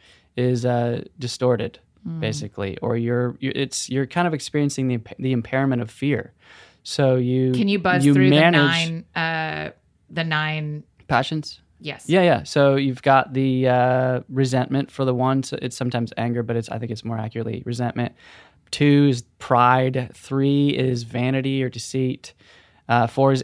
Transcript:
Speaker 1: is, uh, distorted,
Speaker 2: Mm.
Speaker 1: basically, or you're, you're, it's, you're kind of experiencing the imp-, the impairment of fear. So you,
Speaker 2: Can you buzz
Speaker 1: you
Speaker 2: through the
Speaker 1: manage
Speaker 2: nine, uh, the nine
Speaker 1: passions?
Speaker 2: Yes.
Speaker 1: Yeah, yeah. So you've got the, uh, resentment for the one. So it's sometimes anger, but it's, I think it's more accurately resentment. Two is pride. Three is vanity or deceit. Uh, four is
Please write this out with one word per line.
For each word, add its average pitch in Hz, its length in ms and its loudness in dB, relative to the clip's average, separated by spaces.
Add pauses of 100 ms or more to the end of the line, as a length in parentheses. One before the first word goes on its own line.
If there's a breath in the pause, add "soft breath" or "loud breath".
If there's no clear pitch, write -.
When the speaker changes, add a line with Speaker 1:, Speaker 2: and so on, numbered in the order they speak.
(360 soft breath)
Speaker 1:
is, 123 280 0
uh, 120 400 -2 (140)
distorted, 123 600 -2 (280)
Speaker 2:
Mm. 165 140 -8
Speaker 1:
basically, 107 600 -6
or 117 160 -2
you're, 120 420 -2
you're, 131 160 -4
it's, - 320 -6
you're 131 160 -2
kind 175 220 -2
of 160 80 -2
experiencing 143 540 -2
the 123 80 0
imp-, - 220 -10
the 131 140 -2
impairment 131 480 -2
of 110 100 -8
fear. - 440 -6 (500 loud breath)
So 131 320 2
you, 127 360 2
Speaker 2:
Can 160 160 2
you 202 100 0
buzz 180 260 2
Speaker 1:
you 143 100 8
Speaker 2:
through 139 160 6
the 143 80 6
Speaker 1:
manage 165 220 6
Speaker 2:
nine, 165 440 0 (120)
uh, 160 540 -4 (400)
the 165 140 -6
nine 156 600 -4 (240)
Speaker 1:
passions? 147 520 -2 (200)
Speaker 2:
Yes. 147 280 -12
Speaker 1:
Yeah, 180 140 4
yeah. 156 220 4
So 139 320 2
you've 135 260 -2
got 135 300 2
the, 131 360 0
uh, 127 600 2
resentment 131 600 -2
for - 140 -4
the 127 100 0
one. 131 280 0
So - 180 -8
it's 127 160 -8
sometimes 123 400 -4
anger, 120 260 -2
but 117 140 -4
it's, 113 140 -6
I 113 80 -6
think 117 140 -8
it's 110 120 -10
more 117 140 -6
accurately 113 480 -8
resentment. 120 480 -4 (560 loud breath)
Two 143 400 4
is 120 120 0 (160)
pride. 127 760 2
Three 139 560 0
is 127 340 -2
vanity 131 580 -2
or 127 60 -2
deceit. 127 640 -6 (560 soft breath)
Uh, 117 180 2
four 135 260 2
is 131 120 0